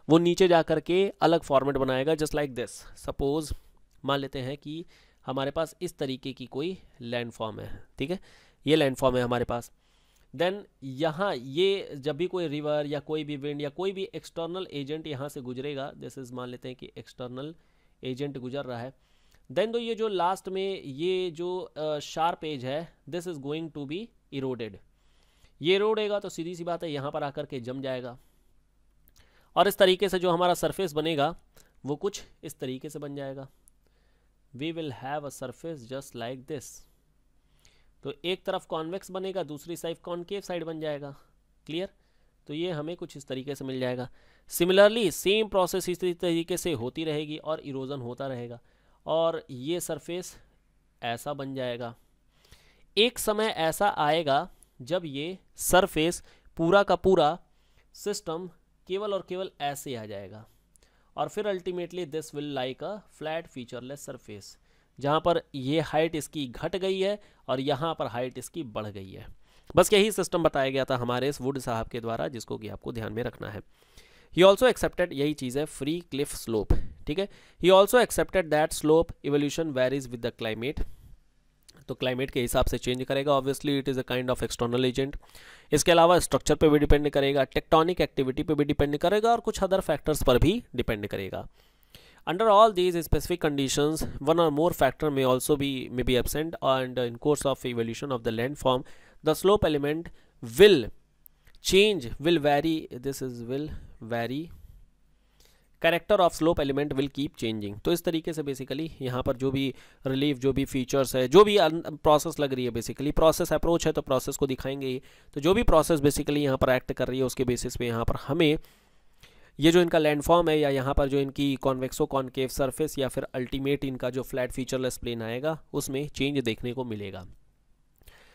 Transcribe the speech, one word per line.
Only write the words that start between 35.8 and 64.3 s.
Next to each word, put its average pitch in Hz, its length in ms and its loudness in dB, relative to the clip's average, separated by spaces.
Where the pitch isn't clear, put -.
just 131 260 -12
like 123 320 -8
this। 151 180 -10
तो 139 80 -8
एक 180 200 -4
तरफ 185 220 -6
कॉन्वेक्स 170 440 -8
बनेगा, 190 320 -6
दूसरी 151 340 -10
साइड 165 220 -8
कॉन्केव 175 420 -8
साइड 175 240 -8
बन 160 160 -8
जाएगा। 143 340 -8
क्लियर? 175 220 -6
तो 147 80 -10
ये 170 160 -4
हमें 156 260 -6
कुछ 170 200 -14
इस 143 120 -18
तरीके 131 260 -6
से 139 100 -12
मिल 131 160 -6
जाएगा। 127 280 -4
Similarly 202 600 6
सेम 214 360 0
प्रोसेस 185 400 0
इसी 180 260 -2
तरीके 170 420 -2
से 175 160 -4
होती 127 320 -6
रहेगी 151 320 -6
और 156 240 -6
इरोजन 135 400 -8
होता 120 260 -10
रहेगा 120 340 -10
और 165 440 0
ये 139 300 -6
सरफेस 170 560 -10
ऐसा 120 320 -6
बन 135 200 -10
जाएगा। 123 400 -6
एक 233 220 4
समय 214 280 0
ऐसा 165 520 0
आएगा 151 500 2
जब 156 260 -4
ये 151 320 -8
सरफेस 175 640 2
पूरा 175 260 4
का 190 140 2
पूरा 175 420 4
सिस्टम 185 540 -8
केवल 202 260 -6
और 180 140 -4
केवल 180 220 -6
ऐसे 143 360 -6
आ 110 100 -10
जाएगा 104 380 -14
और 151 120 -2
फिर 208 200 -6
ultimately 175 580 -6
this 151 280 -8
will 147 200 -6
like 131 280 -4
a 170 100 -8
flat 160 320 -8
featureless 127 580 -14
surface, 110 380 -16